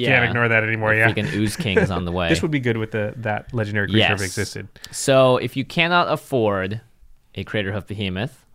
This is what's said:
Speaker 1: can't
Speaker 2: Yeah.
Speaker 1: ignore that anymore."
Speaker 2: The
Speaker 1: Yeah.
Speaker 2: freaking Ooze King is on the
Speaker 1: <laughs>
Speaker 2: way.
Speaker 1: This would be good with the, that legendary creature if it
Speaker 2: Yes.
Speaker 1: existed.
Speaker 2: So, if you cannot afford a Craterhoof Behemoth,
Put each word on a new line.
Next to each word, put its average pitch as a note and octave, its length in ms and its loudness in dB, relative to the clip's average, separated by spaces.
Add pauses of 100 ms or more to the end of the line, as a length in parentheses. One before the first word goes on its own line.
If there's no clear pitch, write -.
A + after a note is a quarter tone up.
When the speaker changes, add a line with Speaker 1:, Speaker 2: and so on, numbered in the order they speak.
Speaker 1:
can't B2 180 4
Speaker 2:
Yeah. A2+ 60 2
Speaker 1:
ignore A#2+ 180 2
that A2+ 160 4
anymore." A2 280 0
Speaker 2:
The A2 60 4
Speaker 1:
Yeah. A2+ 140 6
Speaker 2:
freaking G2+ 220 -2
Ooze G#2 220 0
King A2 240 0
is F#3+ 100 2
on F2+ 160 -2
the F2 60 -4
Speaker 1:
<laughs> F2+ 80 -2
Speaker 2:
way. E2+ 100 2
Speaker 1:
This D#3+ 140 0
would E3 80 -2
be D3 80 0
good A#2+ 180 -2
with A2 140 -6
the, G#2+ 260 -4
that A2 340 -6
legendary G#2 360 -2
creature G#2 260 4
if F#2+ 60 -4
it G2+ 60 -6
Speaker 2:
Yes. F#2 120 -8
Speaker 1:
existed. G2+ 300 -8 (240)
Speaker 2:
So, C3 460 4
if - 200 -4
you C3 80 -4
cannot E3+ 480 0
afford G#2+ 680 -2 (520)
a G2 100 -8
Craterhoof G2 440 -6
Behemoth, G2+ 680 -8